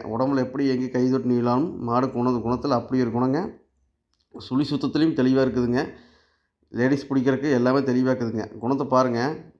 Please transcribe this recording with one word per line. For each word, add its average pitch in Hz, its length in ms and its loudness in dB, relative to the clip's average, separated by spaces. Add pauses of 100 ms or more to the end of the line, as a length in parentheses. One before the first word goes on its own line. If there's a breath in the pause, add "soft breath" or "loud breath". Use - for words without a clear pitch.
உடம்புல 131 320 -2
எப்படி 131 300 -2
எங்கே 127 220 0
கை 127 200 2
தொட்டு 127 200 0
நீளாலும் 123 480 0
மாடு 123 300 0
குண-, 123 380 0
குணத்துல 123 220 -2
அப்படி 127 360 0
இருக்கணுங்க. 127 560 -2 (800)
சுழி 135 320 -2
சுத்தத்துலேயும் 147 480 0
தெளிவா 131 240 4
இருக்குதுங்க. 123 400 0 (880 soft breath)
லேடீஸ் 131 380 0
பிடிக்கிறதுக்கு 135 420 0
எல்லாமே 127 280 4
தெளிவா 131 320 2
இருக்குதுங்க. 113 460 -4
குணத்தை 131 300 -2
பாருங்க, 127 480 2 (240)